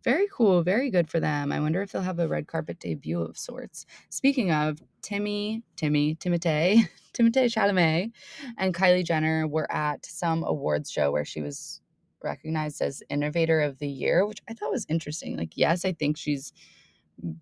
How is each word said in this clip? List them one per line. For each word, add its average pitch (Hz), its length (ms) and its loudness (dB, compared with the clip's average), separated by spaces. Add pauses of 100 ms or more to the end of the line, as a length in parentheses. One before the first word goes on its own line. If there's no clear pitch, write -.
Very 349 260 4
cool, 185 320 4
very 220 260 2
good 180 220 2
for 165 80 0
them. 147 320 0
I 147 80 0
wonder 160 240 0
if 202 80 -8
they'll 202 100 -4
have 180 200 -2
a 160 80 2
red 151 180 -2
carpet 160 320 -6
debut 156 420 -4
of - 160 -6
sorts. - 500 -12 (220)
Speaking 254 440 2
of, 151 280 0 (220)
Timmy, 208 640 -4 (100)
Timmy, 151 400 2
Timothée, 175 720 4 (140)
<laughs> - 120 -20
Timothée 233 400 4
Chalamet 190 600 2 (440)
and 185 160 0
Kylie 180 320 4
Jenner 160 440 2
were 151 240 -2
at 151 340 -4
some 165 380 -2
awards 151 480 -2
show 143 180 2
where 147 140 0
she - 160 -10
was - 400 -10 (420)
recognized 151 600 -6
as 143 280 -4
Innovator 156 500 2
of 143 180 -2
the 147 100 -6
Year, 139 360 2
which 208 240 -6
I 233 60 -10
thought 427 160 -6
was 330 180 -4
interesting. - 480 -4
Like, - 200 -6
yes, 165 280 2
I 185 80 0
think 151 240 -2
she's, 143 360 -4 (880)